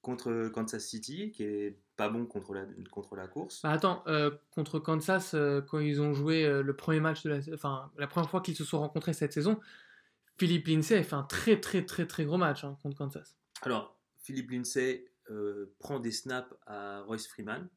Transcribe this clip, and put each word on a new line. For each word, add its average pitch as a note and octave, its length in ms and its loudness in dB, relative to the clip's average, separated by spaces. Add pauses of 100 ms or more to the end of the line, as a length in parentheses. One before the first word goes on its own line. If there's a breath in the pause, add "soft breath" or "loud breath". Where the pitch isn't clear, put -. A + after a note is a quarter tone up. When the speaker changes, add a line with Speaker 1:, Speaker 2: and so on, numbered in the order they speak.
Speaker 1:
contre A#2 540 -2
Kansas A2 320 -4
City, D#3 460 -8
qui A2 100 -8
est G#2 340 -2 (200)
pas G#2+ 120 0
bon A#2 160 -2
contre G2+ 300 -8
la, F#2+ 100 -6 (280)
contre G2+ 240 -10
la F#2 100 -8
course. - 360 -10
Speaker 2:
Bah, D#3 80 2
attends, E3 360 2
euh, D3+ 240 4 (220)
contre D#3+ 260 -2
Kansas, D#3+ 560 2
euh, C#3+ 260 4
quand D3 200 -2
ils D3 200 4
ont D3 140 4
joué, D#3 320 4
euh, C#3 160 4
le C#3 120 0
premier D#3 260 2
match D#3 240 0
de D#3 60 0
la, C#3+ 100 2 (120)
enfin, C#3 460 -4
la C#3+ 80 -2
première E3 240 0
fois F#3 100 2
qu'ils F3+ 160 -4
se D#3 80 -4
sont D3+ 140 0
rencontrés D3+ 340 0
cette D3 200 0
saison, G3+ 280 4 (800 loud breath)
Philippe E3 300 4
Lindsay D#3 280 6
a F3 60 6
fait D3 140 -2
un C#3 80 -2
très, G#3 360 4
très, F#3 240 0
très, E3+ 220 -2
très E3 180 -2
gros D#3 140 2
match, D3 260 2
hein, C#3 180 -8
contre C#3 140 -4
Kansas. - 400 -8 (240)
Speaker 1:
Alors, A#2 380 -2 (240)
Philippe C3 300 -6
Lindsay, B2+ 520 0 (240)
euh, G#2 380 -6 (140)
prend C#3 200 -6
des A#2 120 -2
snaps B2+ 360 -6 (180)
à G2+ 360 -10
Royce A2 240 -6
Freeman. A#2+ 500 -8